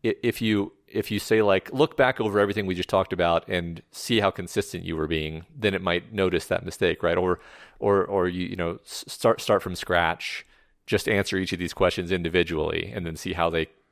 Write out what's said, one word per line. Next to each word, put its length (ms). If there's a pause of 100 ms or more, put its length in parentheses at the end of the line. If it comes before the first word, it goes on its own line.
i-, 180
if 200
you, 300 (140)
if 240
you 80
say, 220
like, 320
"Look 240
back 240
over 180
everything 280
we 80
just 160
talked 240
about 340
and 340 (100)
see 280
how 100
consistent 540
you 120
were 100
being," 400 (100)
then 160
it 80
might 320
notice 340
that 180
mistake, 380
right? 140
Or, 240 (380)
or, 260
or 240
you, 200
you 80
know, 280
s-, 240
start, 320
start 220
from 120
scratch, 680 (400)
just 240
answer 300
each 140
of 80
these 120
questions 380
individually 840
and 140
then 100
see 160
how 160
they 200 (240)